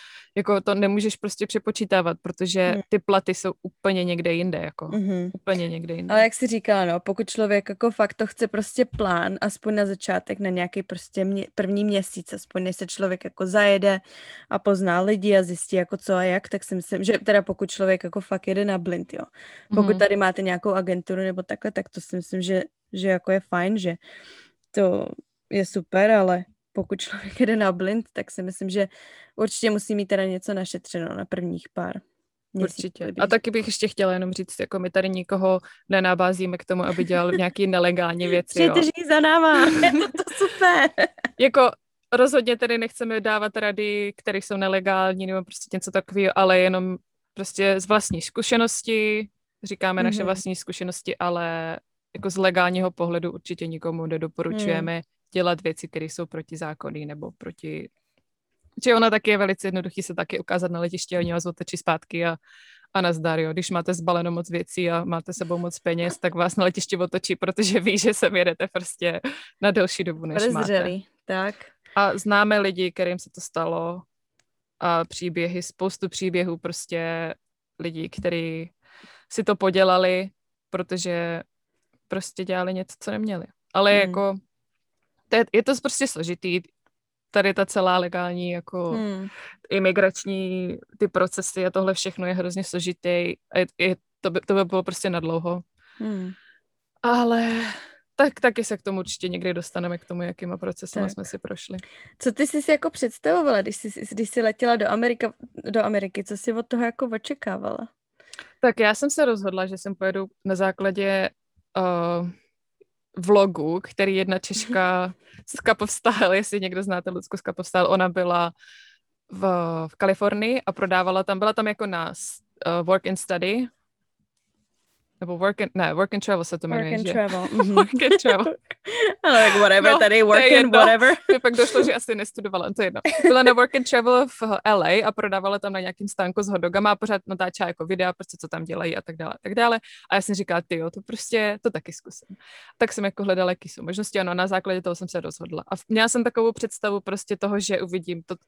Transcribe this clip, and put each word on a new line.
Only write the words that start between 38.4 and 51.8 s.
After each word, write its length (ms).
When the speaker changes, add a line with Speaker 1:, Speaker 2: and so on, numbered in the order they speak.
Speaker 1:
jo. 100
Speaker 2:
Přijďte 140
žít 80
za 120
náma, 460
<laughs> 180
je 80
to, 60
to 100
super. 560
Speaker 1:
Jako 300
rozhodně 440
tedy 220
nechceme 420
dávat 360
rady, 600
které 220
jsou 180
nelegální 720
nebo 180
prostě 320
něco 140
takového, 480
ale 200
jenom 380
prostě 460
z 60
vlastní 360
zkušenosti, 1080
říkáme 400
naše 160
Speaker 2:
Mhm. 60
Speaker 1:
vlastní 320
zkušenosti, 640
ale 600